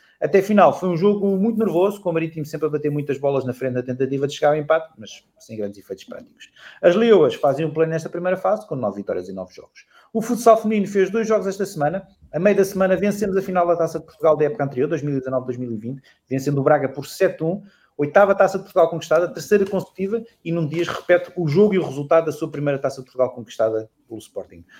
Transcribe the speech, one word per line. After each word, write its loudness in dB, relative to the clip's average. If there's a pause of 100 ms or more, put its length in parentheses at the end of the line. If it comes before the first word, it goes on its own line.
(220)
Até 2
final, 4
foi -4
um -2
jogo 2
muito 0
nervoso, 0
com -4
o -4
Marítimo -4
sempre -6
a 0
bater -4
muitas -4
bolas 0
na -4
frente -4
na -2
tentativa -4
de -6
chegar 2
ao 2
empate, 0
mas -20 (160)
sem -16
grandes -6
efeitos -14
práticos. -20 (300)
As 6
Leoas 6
fazem 0
um -4
plano 0
nesta -4
primeira -2
fase, -2
com -6
nove -4
vitórias -6
em -12
nove -12
jogos. -20 (260)
O -2
futsal 4
feminino 0
fez 0
dois -2
jogos 0
esta -4
semana. -4 (280)
A -4
meio 4
da 6
semana 2
vencemos 0
a 0
final 0
da 2
Taça -2
de -10
Portugal 2
da 2
época 0
anterior, -2
dois -2
mil -2
e 0
dezanove, -4
dois -6
mil -8
e -6
vinte, -10 (260)
vencendo -2
o 0
Braga 2
por -12
sete -2
um, -4 (360)
oitava 4
Taça 2
de -8
Portugal 2
conquistada, 0
terceira -6
consecutiva, -6 (220)
e -6
num -2
dias -4
repete -2
o -2
jogo 4
e 4
o -2
resultado 0
da -4
sua -6
primeira -4
Taça -6
de -14
Portugal -2
conquistada -4 (180)
pelo -14
Sporting. -16 (140)